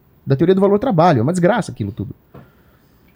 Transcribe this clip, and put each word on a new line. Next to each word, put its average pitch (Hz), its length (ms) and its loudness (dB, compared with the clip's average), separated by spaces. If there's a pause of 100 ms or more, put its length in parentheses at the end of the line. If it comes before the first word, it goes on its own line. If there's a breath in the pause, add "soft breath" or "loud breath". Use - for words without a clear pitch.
(260)
da 135 100 -2
teoria 170 180 2
do 190 60 0
valor-trabalho. 196 600 2
É 107 40 0
uma 139 80 0
desgraça 185 400 0
aquilo 101 220 -8
tudo. - 200 -10 (1040 soft breath)